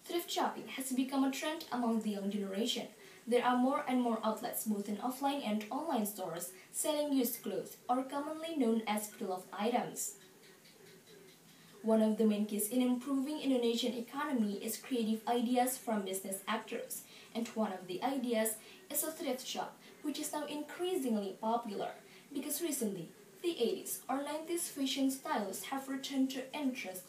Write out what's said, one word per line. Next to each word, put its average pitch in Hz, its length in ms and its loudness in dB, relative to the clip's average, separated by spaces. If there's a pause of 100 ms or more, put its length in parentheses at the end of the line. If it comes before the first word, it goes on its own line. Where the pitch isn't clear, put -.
thrift 349 280 -2
shopping - 380 0
has - 220 -6
become 269 320 2
a 269 60 4
trend 311 420 -2
among 226 300 2
the 214 100 0
young 196 200 0
generation. 202 560 -2 (400)
There 240 180 4
are 247 100 6
more 269 320 4
and 254 140 4
more 233 220 2
outlets, 220 420 -2
both 202 240 0
in 202 80 -2
offline 277 480 0
and 214 240 0
online 269 380 0
stores, 175 420 -6 (220)
selling 294 420 2
used 247 300 2
clothes, 190 340 -4 (100)
or 254 140 4
commonly 311 560 -4
known 226 300 4
as 214 220 0
pre-loved 185 440 -6
items. 220 600 0 (1700)
One 220 180 6
of 214 160 6
the 220 80 6
main 208 220 4
keys 208 220 -2
in 254 120 4
improving 269 580 2
Indonesian 240 540 2
economy 240 680 0
is 226 140 -2
creative 220 500 0
ideas 247 500 4
from 208 280 0
business 190 420 -4
actors, - 560 -4 (320)
and 226 140 0
one 214 220 0
of 185 140 -8
the 185 160 -6
ideas 233 540 2 (340)
is 294 140 0
a 311 80 -2
thrift 302 340 -4
shop, - 320 -6 (240)
which 294 180 -4
is 302 140 -4
now 302 120 -2
increasingly 285 960 -2
popular, 220 500 0 (440)
because 294 280 -4
recently, 202 460 -2 (340)
the 339 160 0
eighties - 520 0
or 262 120 0
nineties 320 460 -4
fashion 269 420 0
styles 226 640 -2
have 269 160 -4
returned 269 420 0
to - 140 -4 (100)
interest 247 560 -2